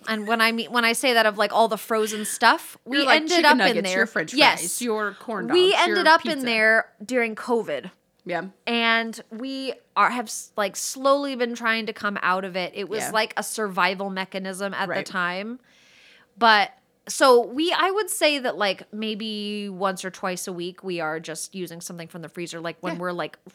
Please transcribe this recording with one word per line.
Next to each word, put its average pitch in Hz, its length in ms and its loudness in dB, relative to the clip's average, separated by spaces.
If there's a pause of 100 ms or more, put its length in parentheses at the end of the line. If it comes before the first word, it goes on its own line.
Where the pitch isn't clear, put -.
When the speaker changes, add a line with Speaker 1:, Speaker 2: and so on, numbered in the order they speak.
Speaker 1:
And 214 180 -4
when 226 140 2
I 226 120 6
mean, 226 180 -6
when 233 140 2
I 226 80 4
say 247 220 2
that 226 120 6
of, 208 120 0
like, 208 140 2
all 226 160 4
the 214 100 -2
frozen 214 460 -2
stuff, 247 600 2
we 262 140 -2
Speaker 2:
Your, 285 80 2
like, 269 100 6
Speaker 1:
ended 311 200 0
Speaker 2:
chicken 339 100 4
Speaker 1:
up 294 100 8
Speaker 2:
nuggets, 196 220 4
Speaker 1:
in 175 60 -2
there. 185 120 -2
Speaker 2:
your 190 100 2
french 175 280 -4
Speaker 1:
Yes. 254 260 6
Speaker 2:
fries, 180 220 -6
your 214 380 -2
corn 226 280 -8
Speaker 1:
We 359 220 4
Speaker 2:
dogs, 381 140 4
Speaker 1:
ended 359 200 0
Speaker 2:
your 311 100 6
Speaker 1:
up 330 120 2
in 330 60 -2
Speaker 2:
pizza. 269 140 -4
Speaker 1:
there 220 460 2 (120)
during 233 320 -2
covid. 180 540 -4 (340)
Speaker 2:
Yeah. 175 200 -6 (220)
Speaker 1:
And 226 520 0 (120)
we 269 420 -8 (240)
are, 196 140 4
have 233 160 -6
s-, - 300 -12
like, 202 200 -2
slowly 277 600 0
been 240 180 -4
trying 226 320 -2
to 220 60 -8
come 208 300 -6
out 185 220 0
of 185 100 -10
it. 180 200 -4
It 196 140 -8
was 214 160 -4
Speaker 2:
Yeah. - 80 -4
Speaker 1:
like 220 240 0
a 214 60 -4
survival 196 680 -2
mechanism 190 640 -8
at 175 120 -4
the 185 40 -6
Speaker 2:
Right. 190 160 -4
Speaker 1:
time. 190 520 -6 (800)
But 214 320 6 (380)
so 247 380 6
we, 302 260 -2
I 330 180 2
would 392 200 -2
say 302 280 2
that, 240 180 -4
like, 190 360 -2
maybe 208 800 -6
once 190 340 -4
or 185 60 -6
twice 180 360 -8
a 196 60 -8
week, 180 320 -10
we 180 160 -6
are 156 180 -4
just 165 360 -12
using 170 260 -10
something 170 260 -12
from 165 160 -14
the 156 60 -12
freezer, 170 320 -12
like, 165 200 -8
when 175 140 -6
Speaker 2:
Yeah. 170 60 -10
Speaker 1:
we're, 180 120 -4
like, 170 260 -8 (160)